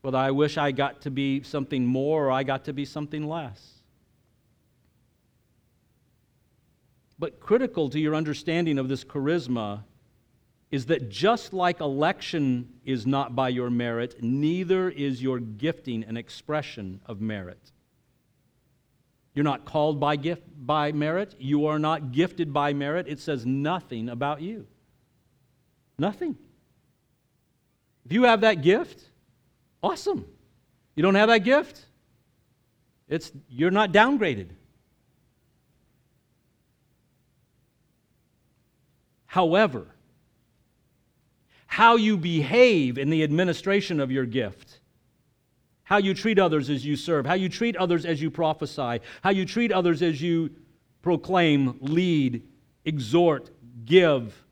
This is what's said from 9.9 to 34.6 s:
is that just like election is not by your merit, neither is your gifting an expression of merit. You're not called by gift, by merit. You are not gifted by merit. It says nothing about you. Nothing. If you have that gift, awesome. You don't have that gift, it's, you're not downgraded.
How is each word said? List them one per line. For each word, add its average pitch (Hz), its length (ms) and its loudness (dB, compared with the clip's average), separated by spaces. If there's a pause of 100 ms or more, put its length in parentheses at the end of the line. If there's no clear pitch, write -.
is 131 160 -4
that 143 220 -2
just 190 460 -2
like 180 260 -2
election 143 1040 -2
is 123 220 -4
not 135 280 -2
by 131 140 0
your 123 220 -4
merit, 120 520 -4
neither 170 680 0
is 139 320 -6
your 127 160 -2
gifting 113 680 -6
an 113 140 -8
expression 117 880 -10
of 107 160 -10
merit. 98 480 -10 (1600)
You're 147 120 -2
not 135 200 -2
called 151 360 -2
by 147 160 0
gift, 156 260 -6 (240)
by 151 260 0
merit. 156 460 -4
You 147 280 0
are 151 120 0
not 151 340 -2
gifted 160 400 -2
by 143 200 0
merit. 143 360 -4
It 147 120 -10
says 131 260 -6
nothing 135 600 -4
about 143 340 -4
you. 196 240 -12 (1300)
Nothing. 208 380 -4 (1700)
If 127 80 -8
you 240 120 4
have 226 180 6
that 202 200 4
gift, 202 480 0 (720)
awesome. 359 420 -4 (720)
You 151 60 0
don't 190 120 6
have 208 140 6
that 226 160 4
gift, 269 420 0 (1200)
it's, 160 240 -6 (160)
you're 139 220 0
not 196 220 2
downgraded. 196 580 2 (4000)